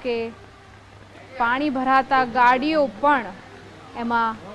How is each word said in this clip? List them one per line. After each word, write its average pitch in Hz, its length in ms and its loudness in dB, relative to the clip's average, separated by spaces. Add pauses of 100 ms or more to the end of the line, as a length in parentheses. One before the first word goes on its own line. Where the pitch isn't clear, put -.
કે 233 280 -4 (1080)
પાણી 254 320 0
ભરાતા 262 540 2
ગાડીઓ 254 680 2 (100)
પણ 285 240 2 (720)
એમાં 233 400 -2 (180)